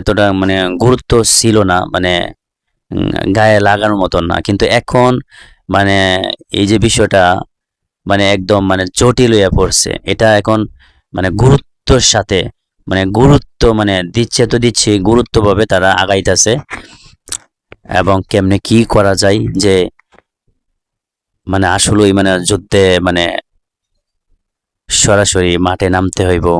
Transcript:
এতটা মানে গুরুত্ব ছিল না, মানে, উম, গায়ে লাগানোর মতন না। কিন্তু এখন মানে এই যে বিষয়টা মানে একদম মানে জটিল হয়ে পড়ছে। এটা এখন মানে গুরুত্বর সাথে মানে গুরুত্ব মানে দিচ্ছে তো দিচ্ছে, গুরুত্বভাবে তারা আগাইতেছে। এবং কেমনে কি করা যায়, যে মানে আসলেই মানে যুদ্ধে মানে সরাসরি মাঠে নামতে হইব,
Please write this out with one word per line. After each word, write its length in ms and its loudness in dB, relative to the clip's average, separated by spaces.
এতটা 320 0
মানে 240 -2
গুরুত্ব 300 0
ছিল 260 2
না, 240 2
মানে, 260 -2
উম, 200 -4
গায়ে 240 4
লাগানোর 420 0
মতন 220 -2
না। 120 -4
কিন্তু 200 -2
এখন 460 0
মানে 280 2
এই 160 -2
যে 120 2
বিষয়টা 440 2
মানে 180 0
একদম 260 0
মানে 140 -2
জটিল 340 2
হয়ে 240 2
পড়ছে। 340 -2
এটা 240 0
এখন 240 0
মানে 140 -2
গুরুত্বর 580 0
সাথে 400 0
মানে 160 -2
গুরুত্ব 440 2
মানে 220 0
দিচ্ছে 320 -2
তো 120 -2
দিচ্ছে, 400 -2
গুরুত্বভাবে 680 0
তারা 240 0
আগাইতেছে। 500 0
এবং 280 0
কেমনে 300 0
কি 260 0
করা 300 2
যায়, 240 0
যে 200 2
মানে 220 0
আসলেই 440 2
মানে 200 2
যুদ্ধে 400 0
মানে 240 -2
সরাসরি 720 0
মাঠে 320 -2
নামতে 360 -2
হইব, 200 0